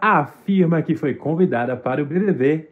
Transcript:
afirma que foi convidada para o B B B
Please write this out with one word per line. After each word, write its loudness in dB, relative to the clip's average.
afirma 2
que -2
foi -2
convidada -2
para -4
o -4
B -4
B 0
B 0